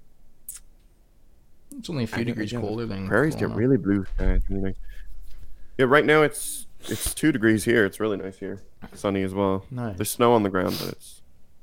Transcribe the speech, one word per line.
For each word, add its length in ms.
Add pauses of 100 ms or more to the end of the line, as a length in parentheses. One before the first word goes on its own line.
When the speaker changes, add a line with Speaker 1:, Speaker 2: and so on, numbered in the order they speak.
(1800)
Speaker 1:
It's 120
only 140
a 20
few 140
Speaker 2:
I, 40
Speaker 1:
degrees 280
Speaker 2:
yeah, 80
Speaker 1:
colder 260
Speaker 2:
the 80
Speaker 1:
than 140
Speaker 2:
prairies 260
get 160
Speaker 1:
Kelowna. 60
Speaker 2:
really 200
blue 280
sky. 280
It's 180
really 120
nice. 120 (1040)
Yeah, 100
right 180
now 180
it's, 440 (220)
it's 260
two 180
degrees 320
here. 200
It's 140
really 180
nice 220
here. 220 (320)
Sunny 320
as 100
well. 380
Speaker 1:
Nice. 240
Speaker 2:
There's 140
snow 240
on 100
the 60
ground, 280
but 140
it's 300 (400)